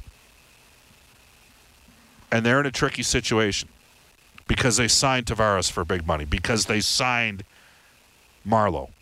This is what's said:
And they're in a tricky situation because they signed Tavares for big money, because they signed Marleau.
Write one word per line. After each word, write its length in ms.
And 160
they're 140
in 60
a 60
tricky 320
situation 640
because 260
they 140
signed 380
Tavares 440
for 140
big 200
money, 200
because 400
they 160
signed 640
Marleau. 440